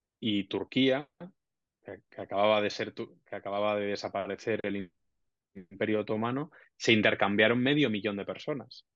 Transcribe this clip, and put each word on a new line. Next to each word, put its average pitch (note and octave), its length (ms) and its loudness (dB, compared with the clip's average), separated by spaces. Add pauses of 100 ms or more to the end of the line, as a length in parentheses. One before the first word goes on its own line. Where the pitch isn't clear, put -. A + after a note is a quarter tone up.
(200)
y G2+ 240 0
Turquía, B2+ 640 0 (760)
que, F#2+ 240 -16
que - 120 -14
acababa G#2 400 2
de G#2 100 0
ser G#2+ 220 -6
tu-, - 320 -12
que - 120 -10
acababa G2+ 400 -2
de G#2 100 -2
desaparecer G2+ 760 -4
el G2 280 -6 (640)
Imperio G#2+ 460 -2
Otomano, A#2 500 -4 (260)
se - 160 4
intercambiaron A2 720 4
medio C#3 280 2
millón G#2 260 -4
de G2 80 -6
personas. - 600 -10 (100)